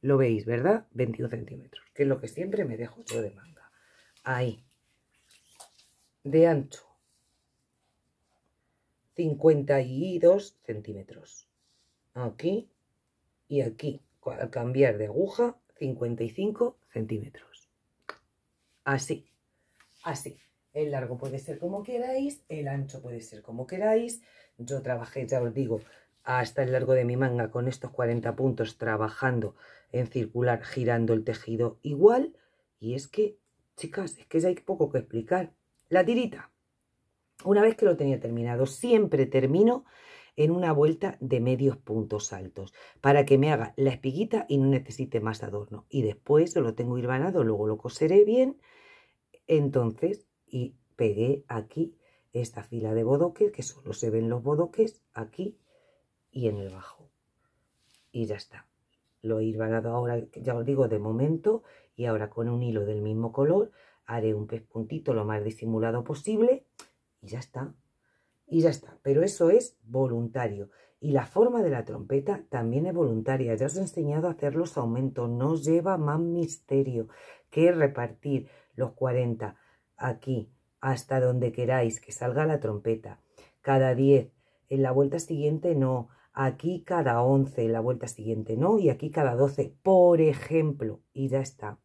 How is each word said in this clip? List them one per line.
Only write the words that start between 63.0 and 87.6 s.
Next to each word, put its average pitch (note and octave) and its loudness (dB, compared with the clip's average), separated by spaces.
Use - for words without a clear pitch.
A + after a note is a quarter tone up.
mismo A2 -4
color D#3+ 0
haré A2 -2
un G#2+ -4
pespuntito A2+ -6
lo A2 0
más G#2+ -4
disimulado A2+ -4
posible A3 0
y G#2 -20
ya A2+ -10
está. C3 -12
Y E3 2
ya E3 6
está, - -12
pero C#3 4
eso F3+ 4
es A#3+ 4
voluntario. A#2 -4
Y D3 -4
la C3+ 2
forma A#3 4
de F3+ 2
la A#2+ -2
trompeta C#3 -4
también B2 -2
es F#3 -4
voluntaria. B2+ 0
Ya A2 0
os E3+ -6
he F#3+ -4
enseñado D#3+ -2
a E3+ -2
hacer C#3+ -4
los E3 -2
aumentos, B2 -2
no B2 0
os D#3+ -2
lleva E3+ 2
más D3+ -2
misterio C#3 -2
que E3 6
repartir C#3 -2
los A#2+ -4
cuarenta A#2+ -2
aquí A#2+ -4
hasta C3 -2
donde B2+ 2
queráis A#2+ 0
que - -20
salga B2 -2
la D#3 2
trompeta. A2 -4
Cada C3 4
diez, C3+ 4
en C3+ 0
la C3 2
vuelta C#3 2
siguiente D#3 -2
no, C3 0
aquí C3+ -2
cada C3 0
once, C3+ 2